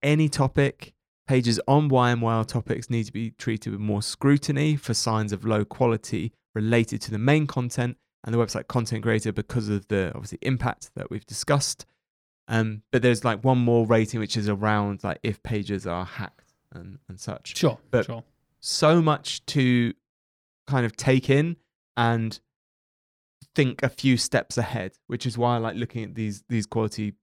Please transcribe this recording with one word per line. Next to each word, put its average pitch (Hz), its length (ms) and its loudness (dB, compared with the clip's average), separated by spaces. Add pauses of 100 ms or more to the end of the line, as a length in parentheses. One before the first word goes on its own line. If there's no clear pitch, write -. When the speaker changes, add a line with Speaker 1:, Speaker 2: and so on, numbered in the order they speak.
Speaker 1:
any 151 280 4
topic. 139 640 0 (340)
Pages 120 400 2
on 147 220 6
Y 123 200 4
M 117 120 0
Y 113 140 2
L 113 80 2
topics - 460 -4
need 117 160 0
to - 80 -14
be 113 180 -6
treated 110 400 -6
with 101 80 -6
more 104 220 -2
scrutiny 143 760 2
for 123 200 -4
signs 107 360 0
of 101 140 -6
low 107 180 2
quality 113 680 -2 (220)
related 113 460 0
to - 100 -10
the 107 80 -4
main 147 260 4
content 123 520 -4 (260)
and 110 100 -4
the 117 60 2
website - 280 -2
content 113 360 -2
creator 110 280 0
because 107 380 -4
of 101 200 -2
the, 95 260 0
obviously, - 260 -12
impact 127 540 -4
that - 160 -10
we've - 160 -8
discussed. - 580 -2 (640)
Um, 110 340 0 (100)
but 127 100 4
there's, 120 220 4
like, 110 200 0
one 131 160 4
more 117 260 4
rating, 113 340 2
which 107 160 -4
is 107 140 0
around, 101 540 0
like, 90 200 -4
if 107 180 -4
pages 101 460 -4
are 87 160 -4
hacked - 380 -12 (300)
and, 87 360 -18
and 92 120 -18
such. - 380 -12
Speaker 2:
Sure, 131 200 2 (140)
Speaker 1:
But 113 140 2
Speaker 2:
sure. 113 180 -10 (360)
Speaker 1:
so 165 420 4
much - 460 -2
to 123 460 2 (760)
kind 131 180 0
of 113 100 -6
take 131 340 2
in 156 280 2 (400)
and 117 420 0 (1160)
think 135 280 2
a 127 60 0
few 131 280 2
steps - 400 -2
ahead, 101 360 -4 (140)
which - 180 -8
is 117 120 -4
why 120 180 2
I - 20 0
like 113 180 -4
looking 117 280 -6
at 123 120 -12
these, 107 320 -6
these 113 180 -2
quality 107 580 -4